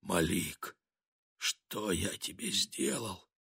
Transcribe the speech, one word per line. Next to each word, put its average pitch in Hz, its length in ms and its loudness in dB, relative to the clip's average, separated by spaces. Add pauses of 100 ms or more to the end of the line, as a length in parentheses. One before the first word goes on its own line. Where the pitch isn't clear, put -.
Малик, 85 760 0 (600)
что - 540 -2
я 92 260 2
тебе - 340 -4
сделал? - 760 0 (120)